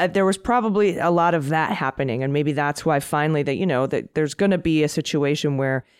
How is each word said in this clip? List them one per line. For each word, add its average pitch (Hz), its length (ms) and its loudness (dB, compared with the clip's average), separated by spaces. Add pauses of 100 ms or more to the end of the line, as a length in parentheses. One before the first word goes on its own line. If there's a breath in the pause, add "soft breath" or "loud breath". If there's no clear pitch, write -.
uh, 180 80 2
there 196 180 2
was 190 120 2
probably 208 600 0
a 175 120 0
lot 170 240 4
of 143 160 -2
that 160 220 0
happening, 131 520 -2
and 139 80 -2
maybe 147 180 0
that's 143 340 -2
why 156 140 2
finally 151 460 0
that, 139 120 -2
you 190 100 -2
know, 135 200 0
that - 300 -6
there's 151 180 0
gonna 202 240 2
be 156 240 2
a 147 60 2
situation 147 680 -2
where 135 260 -2 (160 soft breath)